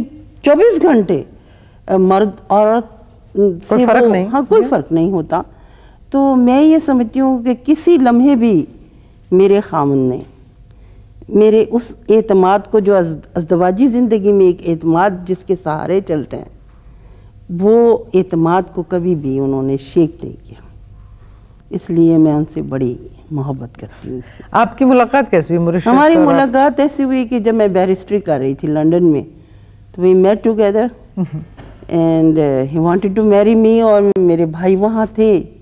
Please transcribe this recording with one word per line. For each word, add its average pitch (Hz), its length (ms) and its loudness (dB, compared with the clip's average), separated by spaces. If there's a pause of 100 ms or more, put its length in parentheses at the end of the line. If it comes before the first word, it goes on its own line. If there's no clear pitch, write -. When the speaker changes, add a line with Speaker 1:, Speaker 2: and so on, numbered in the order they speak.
(460)
Speaker 1:
चौबीस 330 380 4
घंटे, 202 420 0 (640)
अ, 190 100 0
मर्द 190 360 2 (180)
औरत 214 380 0 (460)
से 196 400 -2
Speaker 2:
कोई 247 100 2
फ़र्क 233 180 4
Speaker 1:
वो, 233 60 4
Speaker 2:
नहीं। 190 180 0
Speaker 1:
हाँ, 262 180 -2
कोई 427 160 2
Speaker 2:
जी। 269 60 0
Speaker 1:
फ़र्क 190 240 -4
नहीं 165 200 0
होता। 175 320 -4 (680)
तो 277 240 0
मैं 254 260 2
ये 311 180 4
समझती 254 400 -2
हूँ 262 240 -2
कि 247 120 -2
किसी 311 420 0
लम्हे 254 380 4
भी 220 320 2 (680)
मेरे 196 280 4
खामन 143 360 -2
ने 127 260 -2 (1040)
मेरे 214 360 4
उस - 300 -6 (160)
एतमाद 202 560 2
को, 220 120 0
जो 202 140 0
अज-, 170 240 -2 (180)
अजदवाजी 180 520 0
ज़िंदगी 220 440 0
में 196 140 4
एक 180 220 0
एतमाद 170 600 -2
जिसके 185 280 -6
सहारे 160 460 -4
चलते 151 360 -8
हैं, - 100 -16 (1040)
वो 220 640 2
एतमाद 180 600 0
को 175 80 -8
कभी 175 320 -4
भी 135 240 -6
उन्होंने 135 380 -4
शेक 156 460 -2
नहीं - 100 -14
किया, - 280 -20 (1080)
इसलिए 165 460 0
मैं 156 160 4
उनसे 151 280 -4
बड़ी 131 360 -6 (360)
मोहब्बत 135 440 -8
करती - 320 -18
हूँ। 123 120 -12 (320)
Speaker 2:
आपकी 233 320 0
मुलाकात 254 440 2
कैसे 170 260 0
हुई 170 100 0
मॉरिशस 170 220 -2
Speaker 1:
हमारी 294 280 4
Speaker 2:
और 320 60 2
आप? 302 60 2
Speaker 1:
मुलाकात 277 520 0
ऐसी 285 240 -2
हुई 262 220 -2
कि 240 140 -4
जब 220 140 -2
मैं 214 200 0
बैरिस्ट्री 185 460 -2
कर 151 200 -4
रही 135 160 -2
थी 156 120 -8
लंदन 156 360 0
में, 151 200 2 (720)
तो 180 60 -10
we 185 140 4
met 190 280 2
together 220 460 0 (280)
Speaker 2:
हम्म। 156 240 -6 (500)
Speaker 1:
and, 160 460 2
uh, 139 340 0
he 160 140 -2
wanted 190 320 -2
to 220 140 0
marry 208 240 4
me, 226 280 2
और 208 360 2
मेरे 170 260 2
भाई 175 300 -2
वहाँ 220 320 -2
थे, 214 320 0 (220)